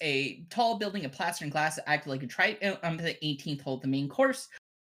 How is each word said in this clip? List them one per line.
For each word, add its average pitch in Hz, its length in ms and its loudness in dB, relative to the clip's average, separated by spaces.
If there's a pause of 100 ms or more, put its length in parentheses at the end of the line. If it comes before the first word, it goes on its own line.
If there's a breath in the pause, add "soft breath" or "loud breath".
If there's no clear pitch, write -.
a 139 480 0
tall 226 280 4
building 196 260 -2
of 135 80 -6
plaster 175 320 -2
and 147 80 -2
glass 156 240 2
that - 120 -6
acted 151 220 2
like 131 120 -2
a 123 40 -6
tri-, 208 360 2
uh, 196 200 0
on 160 160 0
the 165 260 -4
eighteenth 147 380 -2
hole 135 140 -2
of 131 60 -10
the 139 60 -2
main 139 200 2
course. 262 400 2 (340 loud breath)